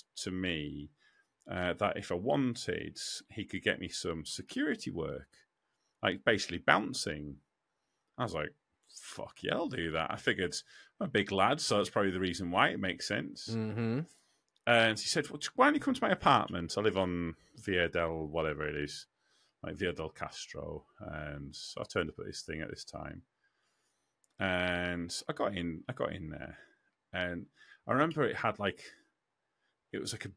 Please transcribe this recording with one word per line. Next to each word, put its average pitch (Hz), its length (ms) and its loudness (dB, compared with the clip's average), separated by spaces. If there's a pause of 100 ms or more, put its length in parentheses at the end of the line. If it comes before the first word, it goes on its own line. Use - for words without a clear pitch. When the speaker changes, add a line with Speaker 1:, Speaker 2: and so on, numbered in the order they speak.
(180)
Speaker 1:
to - 140 -6
me, 76 600 -4 (600)
uh, 90 220 0
that 98 240 0
if 98 140 -6
I 90 40 0
wanted, 117 840 0 (320)
he 104 140 -8
could 92 200 -8
get - 160 2
me 90 100 -6
some 82 360 -4
security - 680 -4
work, 76 360 -6 (760)
like, 95 200 2
basically 98 360 2
bouncing. 76 760 2 (800)
I 127 60 -2
was 101 100 -4
like, 78 200 -2 (400)
"Fuck - 480 -12
yeah, - 140 0
I'll 320 140 0
do 82 220 -2
that." 80 200 0
I - 60 -4
figured 95 380 0 (440)
I'm 190 80 -2
a - 20 -4
big 104 220 2
lad, 104 300 4
so 110 160 4
that's 98 120 4
probably 101 220 2
the 90 80 0
reason 90 320 0
why. 110 180 6
It - 100 -2
makes 95 280 -2
sense. - 440 -4
Speaker 2:
Mm-hmm. 113 500 0 (680)
Speaker 1:
And 113 320 8
he - 80 -4
said, - 220 0
"Well, 147 100 -10 (160)
why 254 100 8
don't 294 80 8
you 302 60 2
come 269 160 2
to - 80 -4
my - 80 4
apartment? 95 640 4
I 101 40 2
live 104 160 4
on 87 380 2 (220)
Via 87 320 2
del 82 380 0
whatever 76 400 0
it 76 80 -2
is, 73 320 -6 (560)
like, 85 120 -6
Via 87 180 0
del 80 160 -6
Castro." - 760 -10 (140)
And 73 560 -10
so - 260 -10
I - 40 -4
turned 87 240 0
up - 100 -12
at - 80 -8
this - 160 -10
thing 80 180 -6
at - 80 -6
this - 160 -12
time, 76 380 -12 (1160)
and 90 720 0 (160)
I 92 40 -2
got - 220 -2
in. 85 340 -4
I - 40 -4
got - 200 -2
in 82 160 -8
there, - 280 -12 (560)
and 90 320 -2 (420)
I 117 60 2
remember 151 300 2
it 113 120 2
had, - 240 0
like, 101 240 -2 (1080)
it - 80 -4
was, 104 140 -4
like, - 120 -8
a 101 120 -10